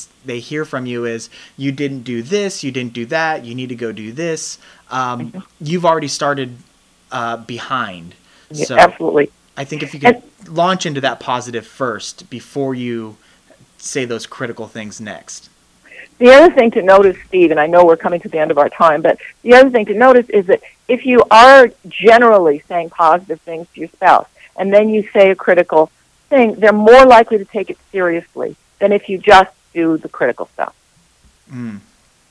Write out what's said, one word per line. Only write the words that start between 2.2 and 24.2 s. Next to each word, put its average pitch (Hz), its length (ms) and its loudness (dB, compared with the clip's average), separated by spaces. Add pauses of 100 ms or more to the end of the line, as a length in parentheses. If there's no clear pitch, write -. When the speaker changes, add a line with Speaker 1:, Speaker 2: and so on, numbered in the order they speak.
Speaker 1:
this, 196 400 -8
you 139 80 -8
didn't 123 220 -10
do 120 140 -10
that, 160 360 -6
you 117 100 -16
need 127 160 -12
to 127 60 -12
go 117 160 -10
do 110 220 -14
this," 160 440 -10 (320)
um, 123 300 -8 (120)
Speaker 2:
Mm-hmm. 185 80 -16 (200)
Speaker 1:
you've 170 260 -6
already 160 220 -2
started, 135 480 -8 (560)
uh, 117 260 -10
behind. 113 760 -12 (340)
Speaker 2:
Yeah, 151 160 -8
Speaker 1:
So 156 120 -4
Speaker 2:
absolutely. 165 540 0 (260)
Speaker 1:
I 139 80 -12
think 147 180 -12
if 143 100 -16
you 151 60 -16
could 147 160 0
Speaker 2:
And - 80 -20 (340)
Speaker 1:
launch 180 280 -4
into 143 160 -8
that 127 180 -6
positive 120 480 -10
first - 600 -12
before 135 440 -10
you 117 440 -10 (600)
say - 280 -10
those 117 200 -10
critical 117 440 -14
things 107 320 -16
next. - 480 -20 (720)
Speaker 2:
The 247 100 8
other 294 220 8
thing 233 240 2
to 202 60 -4
notice, 190 340 4 (100)
Steve, 180 220 0
and 156 100 -2
I 151 60 0
know 175 180 4
we're 165 140 4
coming 175 240 -6
to - 80 -14
the 165 80 -8
end 156 140 -2
of 147 80 -2
our 143 100 2
time, 160 320 0
but 165 160 0 (240)
the 240 140 2
other 262 160 6
thing 220 160 0
to 208 80 -4
notice 247 340 4
is 202 160 -2
that 180 160 0 (260)
if 254 160 -4
you 247 280 2
are 247 400 8 (160)
generally 196 800 2
saying 170 240 -8
positive 170 500 -2
things 165 320 -14
to - 60 -20
your 160 100 -12
spouse, - 380 0 (280)